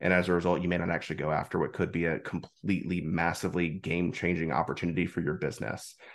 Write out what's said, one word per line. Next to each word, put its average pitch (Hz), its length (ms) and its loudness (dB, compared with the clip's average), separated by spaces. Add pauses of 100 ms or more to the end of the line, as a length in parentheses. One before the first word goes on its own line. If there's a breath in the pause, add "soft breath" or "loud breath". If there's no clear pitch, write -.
And 92 100 4
as 90 160 4
a 90 60 4
result, 87 300 4
you 90 60 0
may 87 100 2
not 85 100 0
actually 80 280 -2
go 71 120 -2
after 78 300 0
what 73 140 0
could - 180 0
be 85 140 0
a 80 140 0
completely, 87 840 -4
massively 85 680 0
game-changing 85 840 0
opportunity 82 540 0
for - 160 -4
your 80 140 0
business. - 580 -6 (220 loud breath)